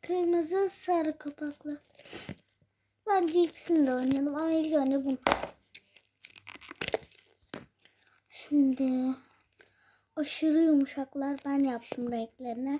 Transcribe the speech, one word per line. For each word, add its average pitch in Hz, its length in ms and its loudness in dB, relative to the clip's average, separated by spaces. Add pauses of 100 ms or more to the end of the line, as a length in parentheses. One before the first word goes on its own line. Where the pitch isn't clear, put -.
Kırmızı, 349 680 0
sarı 320 480 0
kapaklı. 294 640 -10 (1300)
Bence 349 340 4
ikisini 320 460 2
de 254 60 0
oynayalım 269 420 0
ama 320 160 -2
ilk 320 240 0
önce 269 300 2
bunu. 269 120 -2 (3000)
Şimdi 262 880 0 (1000)
aşırı 311 440 2
yumuşaklar. 277 840 2
Ben 277 140 0
yaptım 240 520 -2
renklerini. 240 680 -6